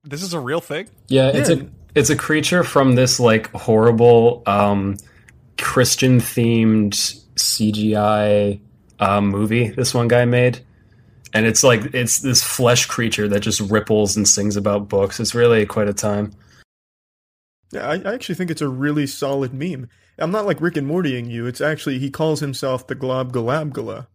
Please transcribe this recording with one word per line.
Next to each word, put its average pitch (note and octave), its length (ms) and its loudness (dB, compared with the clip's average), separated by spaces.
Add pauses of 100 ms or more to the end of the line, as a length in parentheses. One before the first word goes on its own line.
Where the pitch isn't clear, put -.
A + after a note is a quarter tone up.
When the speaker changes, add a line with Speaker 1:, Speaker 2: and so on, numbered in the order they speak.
Speaker 1:
this D3 180 -12
is F#3 100 -10
a E3 80 -6
real C#3 220 -4
thing? E3+ 260 -10 (200)
Speaker 2:
Yeah, C3 240 4
it's - 180 2
Speaker 3:
Yeah. E3 60 4
Speaker 2:
a, - 100 -8 (280)
it's D3 160 4
a D3 60 2
creature D#3 480 0
from C3+ 320 4
this, B2+ 240 2
like, A2 320 2
horrible, A#2 960 4
um, G2+ 500 0 (640)
Christian-themed A#2 1400 2 (440)
C - 340 0
G G#2+ 240 -2
I, G#2 640 2 (400)
uh, G2+ 200 2
movie G#2 480 0
this A#2 260 -4
one A#2+ 140 0
guy A#2+ 160 4
made. B2 360 0 (720)
And A2 120 2
it's A2+ 180 2
like, A#2+ 300 2
it's A#2+ 240 -2
this C3 240 0
flesh B2 440 2
creature A2 420 -4
that G2+ 120 0
just G#2+ 200 -4
ripples G#2+ 560 0
and G2+ 100 0
sings G2+ 300 0
about G2+ 320 -2
books. G2 320 -2
It's A2+ 140 -6
really A#2 320 4
quite G#2 220 -2
a G#2 40 -4
time. G#2 400 -4 (1400)
Speaker 3:
Yeah, - 180 -10
I, D3+ 60 -4 (160)
I A#3 40 -4
actually G3 220 -8
think F3+ 140 -6
it's D#3 120 -6
a C#3+ 60 -2
really C#3+ 380 -2
solid C#3 460 -4
meme. C3+ 360 -10 (300)
I'm D#3+ 120 -4
not, G#3 160 -2
like, F3+ 140 -2
Rick E3+ 160 -2
and C#3 120 -4
Mortying C3 420 -4
you. A#2 160 -8
It's B2 140 -10
actually, D3 380 -4
he C#3 120 -6
calls D#3 300 -2
himself C3+ 460 -6
the - 80 -8
Glob B2+ 380 -4
Globula. B2 840 -6